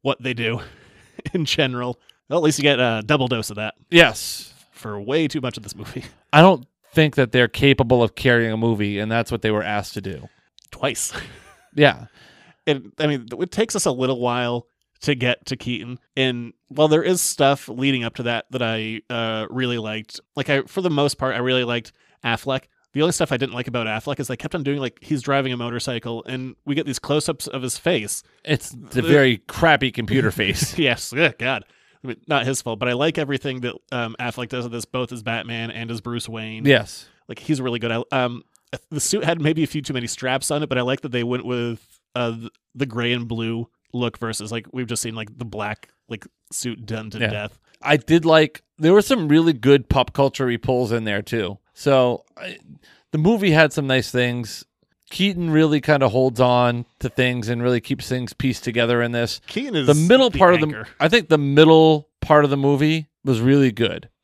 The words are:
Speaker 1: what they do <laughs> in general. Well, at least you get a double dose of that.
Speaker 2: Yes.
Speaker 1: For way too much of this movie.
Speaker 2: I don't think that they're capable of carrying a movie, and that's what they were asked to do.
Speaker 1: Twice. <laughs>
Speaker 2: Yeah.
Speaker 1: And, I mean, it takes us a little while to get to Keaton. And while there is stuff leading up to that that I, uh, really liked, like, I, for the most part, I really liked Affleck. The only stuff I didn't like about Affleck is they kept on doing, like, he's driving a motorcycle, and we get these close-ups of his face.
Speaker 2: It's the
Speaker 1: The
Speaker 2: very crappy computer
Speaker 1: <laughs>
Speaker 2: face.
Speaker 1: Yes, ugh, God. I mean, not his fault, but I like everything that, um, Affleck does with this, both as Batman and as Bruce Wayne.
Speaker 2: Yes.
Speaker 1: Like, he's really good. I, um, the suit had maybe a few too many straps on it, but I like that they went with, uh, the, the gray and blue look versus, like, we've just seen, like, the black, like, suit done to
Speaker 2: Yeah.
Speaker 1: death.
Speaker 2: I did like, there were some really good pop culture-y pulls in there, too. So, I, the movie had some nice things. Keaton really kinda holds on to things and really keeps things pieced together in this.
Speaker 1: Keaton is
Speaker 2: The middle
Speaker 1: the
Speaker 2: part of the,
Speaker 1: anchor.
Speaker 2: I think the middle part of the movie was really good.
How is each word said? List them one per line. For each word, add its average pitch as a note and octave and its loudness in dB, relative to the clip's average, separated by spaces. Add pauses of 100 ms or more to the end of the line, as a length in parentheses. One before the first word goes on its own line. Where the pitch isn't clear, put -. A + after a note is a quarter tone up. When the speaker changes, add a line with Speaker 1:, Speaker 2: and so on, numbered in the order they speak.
Speaker 1:
what C3+ -2
they B2+ -4
do A#2 -2 (360)
<laughs> - -16
in E3 0
general. B2 -2 (300)
Well, D#3+ 0
at D#3+ 0
least D3+ 4
you C#3+ -4
get C#3+ 4
a A2+ 0
double C3 0
dose A2+ -4
of G2+ -12
that. G#2+ -8 (140)
Speaker 2:
Yes. - 4 (180)
Speaker 1:
For G#2 -10
way C#3 0
too D3+ -6
much B2 -6
of A2 -16
this G#2 -16
movie. - -12 (300)
Speaker 2:
I D3+ 10
don't F#3+ 6 (280)
think D#3 2
that B2 2
they're B2 4
capable B2+ 2
of - 0
carrying A#2 2
a A2 -4
movie, G#2 -2
and G#2+ -4
that's A2+ -2
what A2+ -6
they A2 0
were G#2 0
asked G#2 -6
to G#2 -10
do. F2+ -12 (440)
Speaker 1:
Twice. - -6
<laughs> - -12 (540)
Speaker 2:
Yeah. A#2+ 4 (640)
Speaker 1:
And, C3+ -2
I D3+ 0
mean, C3+ -2 (120)
it F3+ -4
takes A3+ -2
us F#3+ -2
a D#3+ 0
little B2+ -2
while A#2+ -2 (360)
to D3 -2
get B2 -2
to C3+ -6
Keaton. A#2+ -10 (180)
And B2 -2 (160)
while D3+ 2
there D#3 4
is F3+ 0
stuff - 0
leading B2+ -2
up A#2 -6
to B2 -8
that A#2 -4
that B2 -6
I, A2 -6
uh, A2 -4
really A#2+ -4
liked, G#2+ -10 (160)
like, C#3+ -4
I, C#3 2
for - -8
the F3+ 0
most C#3+ 0
part, C3 -4
I A#2 -4
really B2+ 0
liked A#2+ -6 (320)
Affleck. C3 -4 (300)
The C#3 0
only E3+ 2
stuff D#3+ -2
I B2+ 0
didn't A#2 -4
like A#2+ -8
about A#2+ -4
Affleck A2 -6
is C3+ -6
they B2 -8
kept - -10
on D#3 -4
doing, C#3+ -2
like, B2+ -8
he's C#3+ -4
driving C#3 -2
a B2 -6
motorcycle, A#2 -8
and B2+ -10 (100)
we C#3+ -2
get D3 -2
these C3 -4
close-ups D3 -2
of C3 -8
his B2+ -6
face. B2 -2 (200)
Speaker 2:
It's - -4
the - -6
Speaker 1:
The D#3+ -2
Speaker 2:
very C#3 6
crappy D3 0
computer A2 0
Speaker 1:
<laughs> - -
Speaker 2:
face. - -2
Speaker 1:
Yes, B2+ -2
ugh, C#3+ 0
God. A#2+ -6 (380)
I C3 -14
mean, A#2+ -10 (100)
not C#3 0
his C3 -4
fault, A2+ -6
but B2 -4
I B2 0
like D3+ -2
everything C3+ -6
that, A#2+ -6 (160)
um, A#2 -6
Affleck A#2+ -8
does B2 -6
with A#2+ -10
this, A#2 -10
both B2+ -6
as A#2 -12
Batman A#2 -6
and A#2 -10
as A#2 -10
Bruce A#2+ -8
Wayne. A2 -8
Speaker 2:
Yes. C3 2 (200)
Speaker 1:
Like, A2+ -14
he's D3 -4
really A#2+ -2
good. A2+ -4
I, A2+ -2 (100)
um, B2 -2 (460)
the D3+ -6
suit G3 -2
had E3+ 0
maybe D#3 0
a D3 0
few D#3 -6
too C#3+ -8
many A#2+ -6
straps C3 -4
on D3 -2
it, D3 -4
but C3 -2
I - 0
like B2+ -2
that C3 -10
they A#2+ -2
went B2 -4
with, A#2+ -6 (300)
uh, A#2+ -2
the, A2+ -12 (260)
the C3+ -4
gray A#2+ -4
and A#2+ -4
blue A2+ -6 (240)
look B2 -4
versus, G#2+ -8
like, A2+ -8
we've B2 -8
just A#2 -6
seen, A2+ -8
like, G#2+ -12
the B2 -8
black, G#2 -8 (180)
like, A2+ -12 (260)
suit A#2+ -8
done A2 -8
to A2 -10
Speaker 2:
Yeah. A2+ 0
Speaker 1:
death. G#2 -8 (220)
Speaker 2:
I D3 2
did D#3 2
like, D#3+ 4 (140)
there D#3 4
were G#3 8
some F3 0
really E3 6
good C3 4
pop - 2
culture-y C3 0
pulls B2 0
in A2+ -2
there, G2+ -2
too. G2 -4 (160)
So, B2+ 2 (140)
I, - -14 (540)
the D#3 -2
movie F#3+ 4
had D3+ 6
some C#3+ -4
nice C3 0
things. B2 -4 (440)
Keaton F3 -2
really D#3 4
kinda C#3 4
holds B2 2
on B2 4 (140)
to B2+ -4
things B2 -2
and A#2+ -2
really B2 2
keeps C3 -6
things B2+ -6
pieced - -4
together A#2+ 0
in A#2+ -2
this. A#2 -4
Speaker 1:
Keaton B3 -6
is C3+ -2
Speaker 2:
The D3 8
middle A3 4
Speaker 1:
the - -6
Speaker 2:
part F3+ 8
of D#3+ 2
the, - 0
Speaker 1:
anchor. A2 -8 (120)
Speaker 2:
I D#3 4
think A#3 2
the D#3 6
middle D#3 6 (120)
part D3+ 6
of C#3 4
the C#3 0
movie D3 2 (160)
was B2 2
really C3+ 6
good. G2 -2 (140)